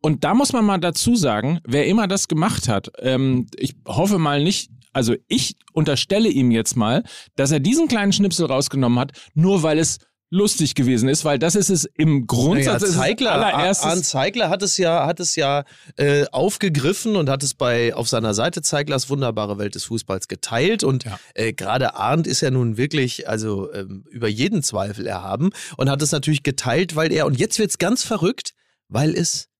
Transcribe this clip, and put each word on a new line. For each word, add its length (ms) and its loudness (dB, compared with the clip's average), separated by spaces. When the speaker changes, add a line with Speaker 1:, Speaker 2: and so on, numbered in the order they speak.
Speaker 1:
Und 220 0
da 100 4
muss 200 4
man 100 2
mal 140 2
dazu 400 2
sagen, 480 2
wer 220 2
immer 200 4
das 220 0
gemacht 400 0
hat, 300 -2
ähm, 480 0
ich 180 -6
hoffe 340 2
mal 220 2
nicht, 280 0
also 220 2
ich 280 -2
unterstelle 560 0
ihm 220 2
jetzt 260 0
mal, 260 0
dass 160 0
er 80 2
diesen 300 2
kleinen 240 2
Schnipsel 320 0
rausgenommen 540 0
hat, 120 -4
nur 300 4
weil 160 2
es 180 0
lustig 420 0
gewesen 340 2
ist, 160 -2
weil 140 2
das 160 0
ist 140 2
es 140 2
im 420 2
Grundsatz, 400 2
Speaker 2:
Naja, 120 2
Speaker 1:
ist 60 -2
es 120 2
Speaker 2:
Zeigler, 380 0
Speaker 1:
allererstes 520 0
Speaker 2:
Arndt 200 0
Zeigler 440 0
hat 140 -2
es 140 -2
ja, 280 2
hat 140 -2
es 160 -2
ja, 300 0
äh, 340 4
aufgegriffen 840 0
und 120 2
hat 140 -2
es 100 -4
bei, 400 2
auf 140 -4
seiner 260 0
Seite 280 -2
Zeiglers 480 -2
wunderbare 480 -2
Welt 180 -4
des 80 -8
Fußballs 460 -6
geteilt 560 -2
und, 180 0
Speaker 1:
Ja. 160 -10
Speaker 2:
äh, 180 -2
gerade 440 -2
Arndt 320 0
ist 120 -2
ja 100 0
nun 280 0
wirklich, 500 -2
also, 460 -4
ähm, 360 -12
über 200 -4
jeden 340 -2
Zweifel 420 -4
erhaben 440 -4
und 140 0
hat 120 0
es 120 -2
natürlich 300 -2
geteilt, 520 -2
weil 160 0
er, 140 0
und 120 0
jetzt 220 -2
wird's 180 0
ganz 280 0
verrückt, 460 -2
weil 280 0
es 340 -4